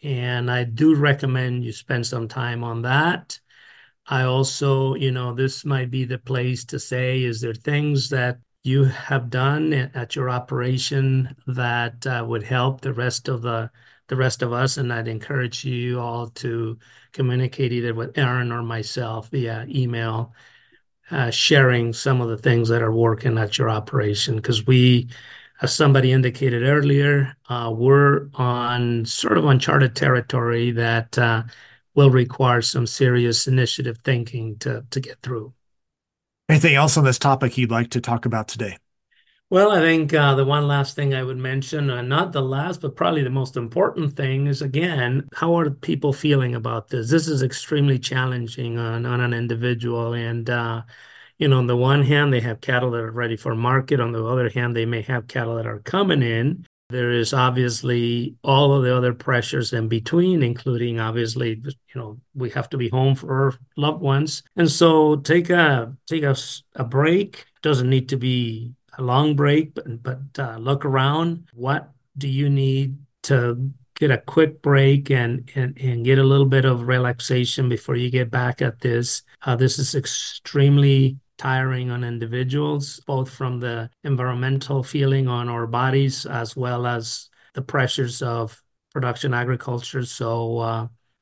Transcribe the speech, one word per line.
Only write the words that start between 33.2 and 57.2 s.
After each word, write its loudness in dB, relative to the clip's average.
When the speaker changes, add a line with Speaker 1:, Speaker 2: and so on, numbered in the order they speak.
Speaker 1:
initiative 0
thinking -2
to, -6
to -4
get -12
through. -8
Speaker 2:
Anything 6
else 4
on 6
this 6
topic 2
you'd 0
like 0
to -2
talk -2
about -4
today? -8
Speaker 1:
Well, 6
I 4
think, 4
uh, 6
the 4
one 2
last 0
thing 0
I -4
would -6
mention, -4
uh, -4
not 0
the 0
last, -4
but -6
probably 2
the -2
most -4
important -2
thing -2
is, -2
again, -2
how 2
are 2
people -2
feeling 0
about -6
this? -4
This 2
is 0
extremely 0
challenging -4
on, -4
on -2
an 0
individual. -2
And, -6
uh, -2
you 2
know, 6
on 2
the 2
one 4
hand, 4
they 2
have -4
cattle 0
that -4
are -8
ready -4
for -4
market. 2
On 0
the -4
other 0
hand, -2
they -2
may -2
have -4
cattle -4
that -4
are -8
coming 0
in. 0
There -2
is 0